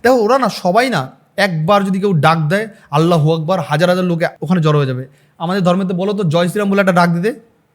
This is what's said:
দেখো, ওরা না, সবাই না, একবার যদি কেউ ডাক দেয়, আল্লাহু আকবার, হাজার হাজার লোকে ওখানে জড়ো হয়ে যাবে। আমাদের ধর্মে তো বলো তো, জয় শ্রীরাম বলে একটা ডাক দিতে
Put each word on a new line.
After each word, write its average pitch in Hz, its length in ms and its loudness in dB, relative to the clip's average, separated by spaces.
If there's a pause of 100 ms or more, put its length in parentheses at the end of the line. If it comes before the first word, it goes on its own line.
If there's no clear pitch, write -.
দেখো, 254 140 4
ওরা 233 220 2
না, 240 100 0
সবাই 220 420 -2
না, 139 200 -4 (260)
একবার 190 480 0
যদি 190 160 -2
কেউ 202 120 0
ডাক 160 260 2
দেয়, 190 300 -2 (220)
আল্লাহু 160 440 2
আকবার, 165 260 -2
হাজার 151 280 0
হাজার 185 160 0
লোকে 170 220 -2 (160)
ওখানে 175 180 0
জড়ো 151 180 2
হয়ে 139 80 0
যাবে। 127 220 -8 (300)
আমাদের 180 240 -4
ধর্মে 180 220 2
তো 185 100 -4
বলো 196 180 -2
তো, 196 120 -4
জয় 170 240 0
শ্রীরাম 202 220 -2
বলে 196 100 2
একটা 190 120 2
ডাক 175 180 4
দিতে 185 440 -4 (200)